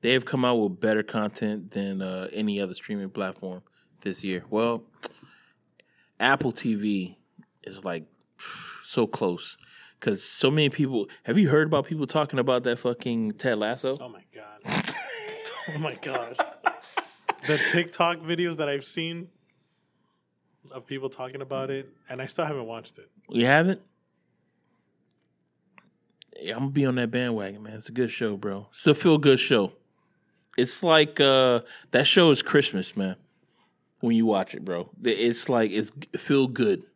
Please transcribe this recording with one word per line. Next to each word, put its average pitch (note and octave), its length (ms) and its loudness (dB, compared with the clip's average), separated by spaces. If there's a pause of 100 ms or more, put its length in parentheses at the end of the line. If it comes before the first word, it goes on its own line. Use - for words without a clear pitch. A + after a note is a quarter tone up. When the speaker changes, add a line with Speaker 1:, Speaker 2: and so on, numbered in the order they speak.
Speaker 1:
They A#2+ 100 2
have B2+ 120 2
come C3 200 -2
out B2 120 4
with G2+ 240 0
better A2 220 2
content G#2 720 -4
than, G2 280 -4
uh, F#2 320 -6
any G#2 280 -2
other F#2 140 -4
streaming G2 360 -8
platform F#2 520 -8 (380)
this F#2+ 240 -8
year. F#2 240 -4
Well, A2+ 360 0 (1300)
Apple C3 340 2
T A2+ 220 -2
V G2+ 440 -4 (460)
is, F#2+ 200 -16
like, E2+ 200 -6 (800)
so A#2 220 2
close. - 500 -4 (440)
'Cause G#2 220 -2
so - 280 0
many D3 200 4
people, C3 380 -2 (160)
have A#2+ 140 0
you F3 120 6
heard D3+ 160 4
about D3+ 180 0
people D#3 220 -4
talking D3 320 0
about B2 260 2
that A#2+ 140 0
fucking A#2 540 -2
Ted A2+ 260 -2
Lasso? B2+ 420 -2
Speaker 2:
Oh B2 80 -14
my - 140 -20 (120)
God. - 600 -6
<laughs> - 20 -10 (760)
Oh D3 40 -6
my D3+ 220 -4
God. B2 360 -6 (1080)
The D3+ 120 2 (120)
TikTok E3+ 500 2
videos E3+ 360 -2
that D3+ 120 -2
I've C#3 160 -4
seen E3+ 440 -8 (1400)
of B2+ 140 -16
people C3+ 240 -8
talking C3 320 -10
about C3+ 280 -6
it, C3+ 180 -6 (200)
and B2+ 120 -10
I C3+ 60 -8
still E3 200 -4
haven't C#3 180 -6
watched A2+ 340 -14
it. - 100 -20 (200)
Speaker 1:
You A#2+ 180 2
haven't? E3 340 4 (2500)
Yeah, G#2 140 -6
I'm A#2 60 -6
gonna C3+ 120 -2
be C#3 140 2
on B2+ 100 2
that A#2+ 140 0
bandwagon, A2 520 -4
man. G#2+ 120 -14
It's A2 140 -14
a A#2 40 -14
good A#2+ 180 0
show, G#2+ 260 -2
bro. G2 360 -6
It's - 140 -2
a D3+ 80 8
feel-good D3 440 6
show. G#2+ 340 2 (840)
It's B2 260 -2
like, D#3 380 4
uh, C3 400 6 (320)
that C3+ 140 4
show E3+ 260 8
is C3 100 4
Christmas, - 540 0
man. F#2+ 200 -4 (840)
When A#2 160 2
you A2+ 100 4
watch G2 280 0
it, - 100 -12
bro. F2+ 260 -6 (140)
It's A#2 440 0
like, A2+ 220 2
it's G#2+ 200 -4
g-, - 280 -12
feel C#3 300 2
good. A2+ 360 0 (100)